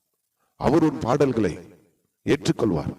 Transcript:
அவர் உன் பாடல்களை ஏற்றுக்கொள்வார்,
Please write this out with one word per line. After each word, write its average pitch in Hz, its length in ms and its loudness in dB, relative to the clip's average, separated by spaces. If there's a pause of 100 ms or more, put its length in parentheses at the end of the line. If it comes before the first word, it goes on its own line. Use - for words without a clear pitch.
(560)
அவர் 147 280 2
உன் 139 160 0
பாடல்களை 113 600 0 (640)
ஏற்றுக்கொள்வார், 123 720 0